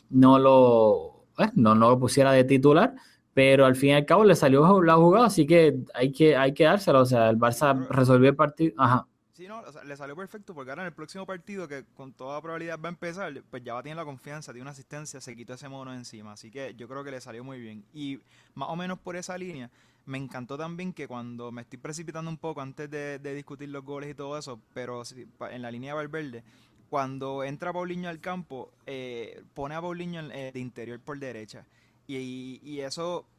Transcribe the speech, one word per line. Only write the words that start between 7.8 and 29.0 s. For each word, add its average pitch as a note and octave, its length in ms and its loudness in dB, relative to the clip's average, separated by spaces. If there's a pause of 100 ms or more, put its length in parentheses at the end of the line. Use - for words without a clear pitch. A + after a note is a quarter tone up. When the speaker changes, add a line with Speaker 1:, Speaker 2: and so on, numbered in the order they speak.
Speaker 1:
resolvió C3 380 6
el C#3 60 0
partido. D#3 420 -2
Ajá. B2+ 300 0 (280)
Speaker 2:
Sí, F3+ 120 -20
no, A3 140 -18
o C#3+ 100 -20
sea, - 120 -20
le C#3 140 -16
salió C#3+ 180 -16
perfecto G3 380 -18
porque C3+ 160 -16
ahora D3+ 140 -14
en F3 60 -12
el D#3 40 -20
próximo E3+ 320 -18
partido, F#3 420 -14
que C#3 180 -14 (100)
con C3+ 180 -20
toda C#3 260 -14
probabilidad E3 400 -12
va E3 100 -12
a - 20 -12
empezar, E3+ 420 -12 (160)
pues B2+ 140 -16
ya A#2+ 100 -12
va A#2+ 60 -8
a C3 40 -14
tener D3+ 140 -16
la E3 80 -12
confianza, D3 480 -18
tiene A#2+ 80 -18
una C#3 100 -18
asistencia, C#3+ 480 -18
se B2 160 -18
quitó A#2+ 200 -18
ese C#3 120 -20
mono C3+ 240 -18
encima. A2+ 420 -18
Así A2 180 -20
que C3 260 -14
yo A#2 100 -18
creo C3+ 160 -14
que C#3+ 60 -14
le C3 100 -14
salió A#2+ 240 -18
muy C3 160 -16
bien. G#2+ 240 -18 (120)
Y C#3 240 -12 (340)
más C#3 160 -12
o E3 60 -10
menos F3+ 240 -10
por F3 160 -14
esa F3+ 200 -12
línea, E3+ 360 -16 (340)
me C3+ 140 -12
encantó B2+ 360 -14
también E3+ 380 -12
que C#3+ 140 -14
cuando A#2+ 440 -14
me A#2+ 120 -16
estoy B2 160 -20
precipitando D#3+ 500 -14
un D#3+ 80 -12
poco D#3 240 -12
antes C3+ 300 -14
de, C#3+ 260 -10
de C#3+ 160 -12
discutir C#3+ 360 -16
los C#3 140 -14
goles C#3+ 280 -14
y - 20 -16
todo C#3+ 240 -12
eso, C3+ 220 -16 (120)
pero B2 320 -12
sí, B2+ 220 -20
pa-, - 260 -16
en B2 120 -14
la A#2+ 80 -12
línea B2+ 220 -14
de - 20 -10
Valverde, D3 480 -12 (440)
cuando C3+ 560 -6
entra D3 300 -10
Paulinho F3+ 360 -8
al E3 100 -14
campo, E3 520 -12 (140)
eh, B2+ 580 -14 (120)